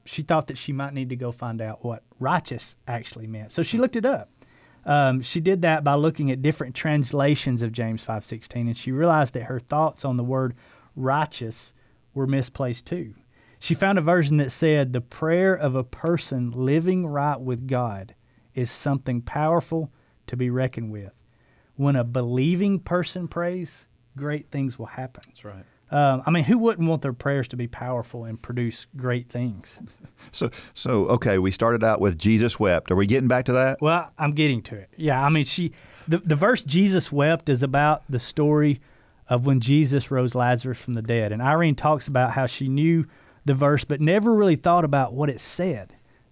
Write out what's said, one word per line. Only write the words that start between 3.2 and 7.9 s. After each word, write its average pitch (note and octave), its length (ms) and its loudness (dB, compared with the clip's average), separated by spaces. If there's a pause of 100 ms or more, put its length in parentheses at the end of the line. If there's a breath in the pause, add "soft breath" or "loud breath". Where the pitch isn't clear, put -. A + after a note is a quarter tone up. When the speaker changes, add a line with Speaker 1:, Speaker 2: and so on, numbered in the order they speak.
Speaker 1:
meant. G#2+ 260 -12
So E3 120 -2
she A3+ 160 -2
looked B3 160 0
it A3 100 -2
up. C4 240 -2 (560 soft breath)
Um, C3+ 360 2
she B2 180 -6
did F3+ 240 2
that D#3+ 200 2
by C#3+ 120 4
looking D3+ 340 0
at C3 120 -2
different C3+ 340 -2
translations C#3+ 880 0
of A2+ 80 -4
James A2+ 320 -4